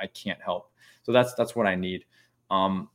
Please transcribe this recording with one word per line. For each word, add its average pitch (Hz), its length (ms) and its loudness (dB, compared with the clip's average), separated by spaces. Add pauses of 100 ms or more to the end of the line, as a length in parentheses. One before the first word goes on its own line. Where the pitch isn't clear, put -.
I 98 80 -8
can't - 340 -8
help. 90 280 -6 (320)
So 117 100 -4
that's, 123 220 4
that's 117 200 -2
what 113 120 0
I 95 80 2
need. 92 300 -6 (460)
Um, 95 440 0